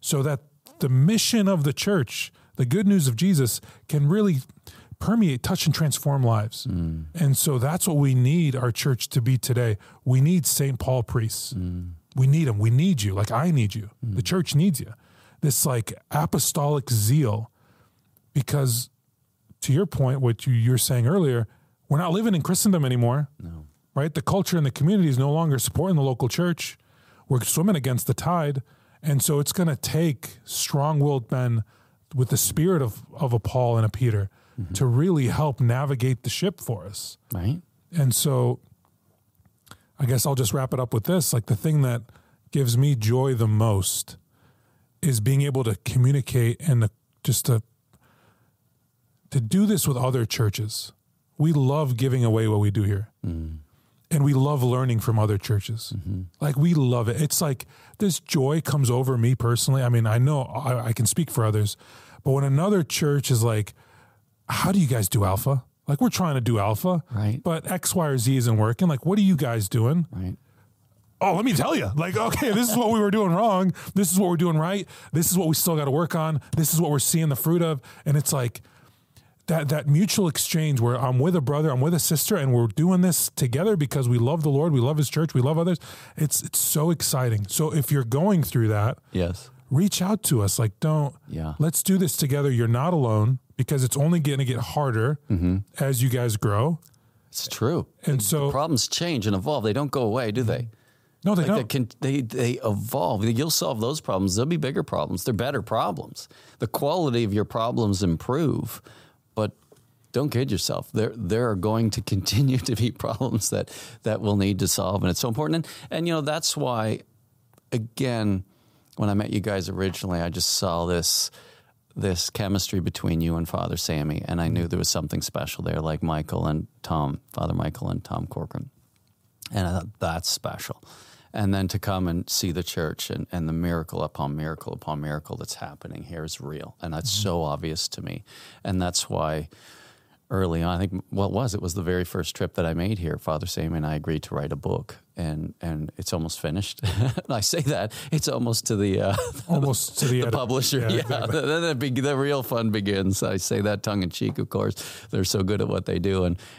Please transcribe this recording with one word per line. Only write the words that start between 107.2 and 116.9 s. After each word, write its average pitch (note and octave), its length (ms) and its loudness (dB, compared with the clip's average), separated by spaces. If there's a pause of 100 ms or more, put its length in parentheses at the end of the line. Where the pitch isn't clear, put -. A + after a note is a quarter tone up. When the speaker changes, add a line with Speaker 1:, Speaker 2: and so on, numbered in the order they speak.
Speaker 2:
of G2+ 80 -2
your G2+ 140 0
problems A2+ 560 0
improve, A#2 800 -2 (520)
but G#2+ 180 -2 (580)
don't D3 200 -2
kid C3+ 200 -2
yourself. - 400 -4
There, G#2 240 -2
there A2+ 340 -2
are G#2+ 60 0
going G#2+ 360 0
to - 120 -4
continue A#2 560 0
to A#2+ 160 -2
be A2 160 0
<laughs> - 160 -8
problems A2+ 440 -2
that, G2+ 200 -4 (320)
that G#2+ 180 -2
we'll G#2 160 0
need G2 220 2
to F#2+ 80 0
solve, F#2 380 -2
and F#2 60 2
it's F3 100 -2
so C3 80 -2
important. D3+ 260 -2 (120)
And, - 80 -18 (180)
and, E3+ 160 -2
you E3+ 60 0
know, D#3 80 -2
that's D3+ 340 -4
why, A#2 460 -2 (720)